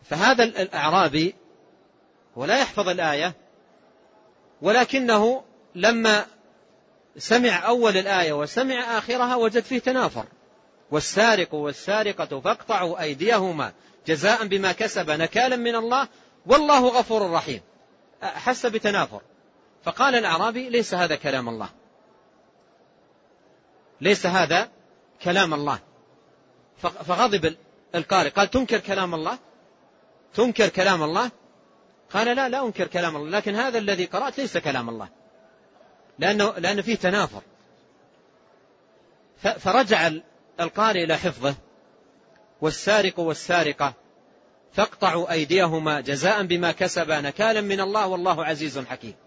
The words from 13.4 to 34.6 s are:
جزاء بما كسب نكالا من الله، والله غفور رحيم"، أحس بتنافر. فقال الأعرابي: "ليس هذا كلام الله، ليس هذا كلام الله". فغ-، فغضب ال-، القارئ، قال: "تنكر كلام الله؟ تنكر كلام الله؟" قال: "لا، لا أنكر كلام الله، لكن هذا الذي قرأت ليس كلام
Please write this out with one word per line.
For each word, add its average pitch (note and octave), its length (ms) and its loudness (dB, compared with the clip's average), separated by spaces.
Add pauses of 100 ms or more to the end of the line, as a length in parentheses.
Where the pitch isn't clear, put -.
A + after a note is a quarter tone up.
جزاء G3+ 400 2
بما G3 240 0
كسب F#3 380 -4
نكالا G3+ 460 0
من A#3 200 -2
الله، A#3 320 0 (380)
والله C#4+ 420 6
غفور A3 440 2
رحيم"، D3 300 -4 (600)
أحس A#3+ 420 -4
بتنافر. G3+ 560 -2 (640)
فقال B3+ 320 2
الأعرابي: A3 540 0
"ليس A#3 240 0
هذا F3 220 0
كلام C3+ 340 -4
الله، G#2+ 200 -8 (2250)
ليس G3 240 2
هذا F3+ 440 2 (540)
كلام F3+ 300 2
الله". C#3+ 260 -4 (1040)
فغ-، F3 200 -6
فغضب F3+ 420 0
ال-، D#3+ 120 -2 (380)
القارئ، E3+ 340 0
قال: G3 200 2
"تنكر A#3+ 300 0
كلام F#3+ 360 -4
الله؟ E3 240 -6 (960)
تنكر A3+ 360 4
كلام F#3 340 2
الله؟" G3 280 -2 (840)
قال: A3+ 220 0
"لا، C4 140 -2
لا C4 160 -2
أنكر F#3+ 220 -4
كلام E3+ 280 -4
الله، D3 140 -10
لكن G3+ 260 -2
هذا A#3+ 220 -2
الذي G3 280 -2
قرأت A#3+ 320 -6
ليس C4 200 -4
كلام C3+ 320 -4